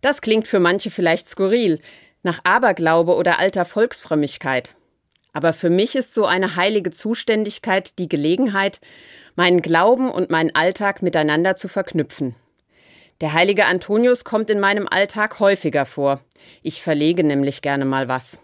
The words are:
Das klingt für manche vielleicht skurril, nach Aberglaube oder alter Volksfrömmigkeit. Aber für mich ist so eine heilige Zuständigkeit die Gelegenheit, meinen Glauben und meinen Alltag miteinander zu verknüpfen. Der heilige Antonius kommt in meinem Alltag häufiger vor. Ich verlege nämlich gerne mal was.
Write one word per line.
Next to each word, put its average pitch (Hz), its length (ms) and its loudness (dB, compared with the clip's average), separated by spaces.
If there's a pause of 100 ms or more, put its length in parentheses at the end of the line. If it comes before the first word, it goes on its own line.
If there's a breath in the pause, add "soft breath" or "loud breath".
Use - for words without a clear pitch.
Das 277 220 0
klingt 220 260 2
für 202 120 2
manche 180 300 2
vielleicht 170 380 0
skurril, 190 520 0 (420 loud breath)
nach 170 220 -2
Aberglaube 175 680 2
oder 175 240 2
alter 185 280 0
Volksfrömmigkeit. 147 1080 -4 (600)
Aber 165 180 0
für 175 160 -2
mich 196 280 2
ist - 180 -6
so 214 100 0
eine 185 320 0
heilige 185 360 0
Zuständigkeit 214 1040 -4
die 175 100 -4
Gelegenheit, 196 720 0 (560 loud breath)
meinen 180 240 4
Glauben 220 500 2
und - 200 -4
meinen 160 240 0
Alltag 196 480 -2
miteinander 165 540 0
zu 190 120 -10
verknüpfen. 156 680 -4 (840 soft breath)
Der 156 140 -4
heilige 190 320 4
Antonius 220 580 2
kommt 220 240 -2
in 208 120 0
meinem 202 280 0
Alltag 208 520 -2
häufiger 170 440 2
vor. 139 380 -2 (400 soft breath)
Ich - 200 -10
verlege 160 400 0
nämlich 139 380 0
gerne 139 240 -2
mal 135 240 -2
was. 127 360 -6